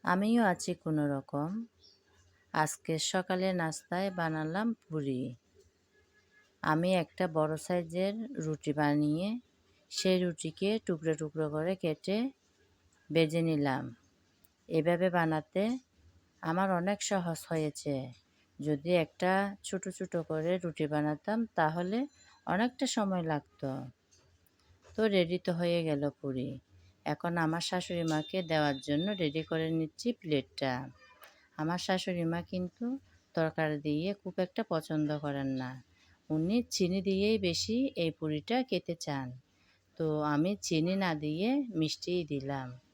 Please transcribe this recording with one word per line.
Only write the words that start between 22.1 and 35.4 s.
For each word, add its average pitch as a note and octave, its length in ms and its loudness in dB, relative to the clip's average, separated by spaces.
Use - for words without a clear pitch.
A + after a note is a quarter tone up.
অনেকটা B3 400 0
সময় F#3+ 380 0
লাগতো। C#3+ 460 -2
তো - 200 -2
রেডি F3+ 300 4
তো F3 140 -2
হয়ে E3+ 320 2
গেল D3 260 2
পুরি। B2+ 400 -4
এখন D#3+ 320 -2
আমার E3 240 2
শাশুড়ি F3 420 -2
মাকে D#3 380 0
দেওয়ার D3+ 380 2
জন্য D3 300 0
রেডি D#3+ 320 -2
করে D#3+ 280 -2
নিচ্ছি D#3+ 420 -2
প্লেটটা। C#3 600 -2
আমার D#3+ 200 -2
শাশুড়ি F3+ 460 -2
মা E3+ 180 -2
কিন্তু F3+ 420 -6
তরকারি D#3+ 440 0
দিয়ে D3+ 360 0
খুব F#3 240 -10
একটা F#3 300 -2
পছন্দ D#3 400 0
করেন C#3 300 -2